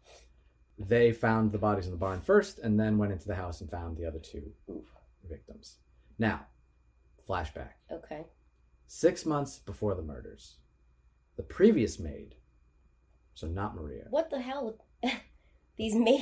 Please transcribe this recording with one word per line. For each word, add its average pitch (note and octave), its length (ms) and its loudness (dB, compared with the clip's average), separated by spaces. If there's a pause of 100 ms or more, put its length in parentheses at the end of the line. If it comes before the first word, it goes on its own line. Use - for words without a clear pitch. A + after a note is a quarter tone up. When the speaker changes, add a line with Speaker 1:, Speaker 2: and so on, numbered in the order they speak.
(760)
Speaker 1:
They A#2 340 6
found A2 400 2
the G#2+ 60 -2
bodies G2+ 280 2
in F#2 60 -6
the E2+ 60 -8
barn F#2 240 -2
first G3+ 380 4
and G#2+ 200 2
then G#2+ 180 4
went G2+ 160 2
into F2+ 140 -8
the F#2+ 80 -4
house F2+ 260 -6
and E2 100 -10
found E2+ 260 -8
the E2+ 80 -8
other D#2 140 -8
two - 320 -14 (180)
Speaker 2:
Oof. E2+ 160 -12 (420)
Speaker 1:
victims. - 500 -18 (420)
Now, G2+ 260 -2 (840)
flashback. E2 420 -6 (220)
Speaker 2:
Okay. - 340 -12 (600)
Speaker 1:
Six - 380 2
months D3 340 -2
before G2+ 360 -4
the F2 60 -6
murders, - 560 -14 (800)
the - 60 -8
previous E3+ 560 4
maid, - 360 -12 (1000)
so D2+ 140 -10
not F#2+ 280 -4
Maria. D2 340 -10
Speaker 2:
What D#4+ 200 0
the C4 120 -4
hell C4 240 -6 (360)
with B3 100 0 (360)
<laughs> - 300 -20
these G#3+ 180 -2
ma-, A#3 260 8